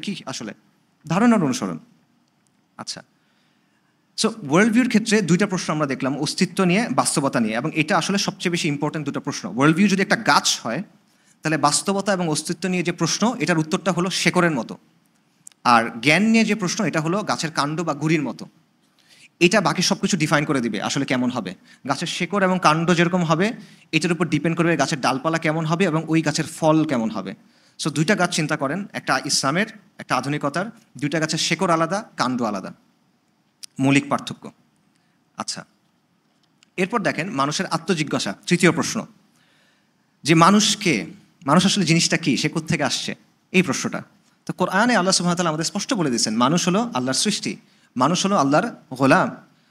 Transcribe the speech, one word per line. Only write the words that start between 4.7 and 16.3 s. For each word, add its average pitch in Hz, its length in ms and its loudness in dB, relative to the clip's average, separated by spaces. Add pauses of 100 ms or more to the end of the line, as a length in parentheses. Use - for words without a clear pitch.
ভিউর 254 140 4
ক্ষেত্রে 214 340 2
দুইটা 175 240 2
প্রশ্ন 185 260 -4
আমরা 151 140 0
দেখলাম, 131 320 -4
অস্তিত্ব 170 460 -2
নিয়ে, 190 260 2
বাস্তবতা 135 500 0
নিয়ে। 110 140 0
এবং 139 200 -2
এটা 160 240 0
আসলে 190 200 0
সবচেয়ে - 320 -4
বেশি 170 180 -2
ইম্পর্টেন্ট 147 380 -4
দুটো 135 140 -4
প্রশ্ন। - 280 -8
ওয়ার্ল্ড 139 280 4
ভিউ 202 120 4
যদি 190 140 2
একটা - 140 2
গাছ 143 460 2
হয়, 127 200 -4 (600)
তাহলে 156 140 0
বাস্তবতা 196 560 0
এবং 175 160 0
অস্তিত্ব 170 400 -4
নিয়ে 180 140 0
যে 170 100 -2
প্রশ্ন, 170 420 0
এটার 160 240 0
উত্তরটা 175 340 0
হলো 175 180 -2
শেকড়ের 175 400 2
মতো। 110 280 -6 (840)
আর 117 260 6 (120)
জ্ঞান 156 200 4
নিয়ে 226 220 4